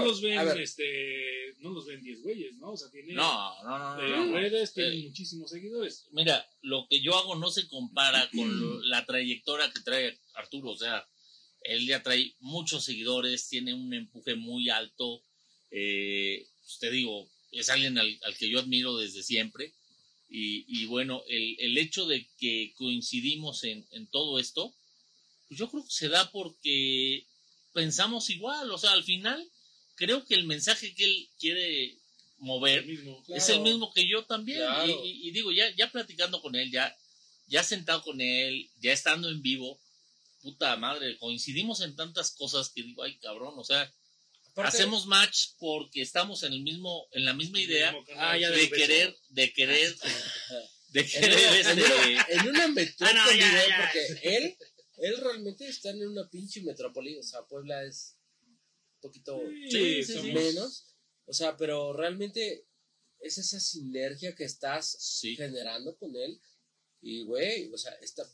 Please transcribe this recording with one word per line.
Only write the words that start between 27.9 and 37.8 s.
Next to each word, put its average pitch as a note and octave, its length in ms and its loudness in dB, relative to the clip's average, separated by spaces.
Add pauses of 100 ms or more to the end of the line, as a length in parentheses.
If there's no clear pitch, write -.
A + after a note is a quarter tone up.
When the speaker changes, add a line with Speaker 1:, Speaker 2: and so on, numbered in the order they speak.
Speaker 3:
igual, A#3+ 420 -6
o F#3+ 60 -6
sea, G3+ 140 4
al F#3 120 4
final G#3+ 440 -2 (480)
creo A#3+ 300 2
que A3+ 100 2
el F3+ 100 4
mensaje F3+ 500 0
que G3 100 2
él F#3+ 240 2 (100)
quiere D#3+ 580 -2 (400)
mover C3+ 420 4
Speaker 1:
El C#3 80 -8
mismo. C#3+ 420 -12
Speaker 3:
es D#3 200 0
el G#3+ 60 6
Speaker 2:
Claro. G#3 80 2
Speaker 3:
mismo A3+ 300 0
que F3+ 140 4
yo A3 180 0
también, A#3 340 -4
Speaker 2:
Claro. D4 460 0
Speaker 3:
y, - 40 -6
y, F3 200 -10
y - 20 -10
digo, G3+ 200 -2
ya, G3 240 4
ya A3+ 160 2
platicando F3+ 500 -4
con C3 140 -6
él, B2+ 160 -2
ya, B2+ 240 0 (520)
ya D#3 160 4
sentado E3 400 0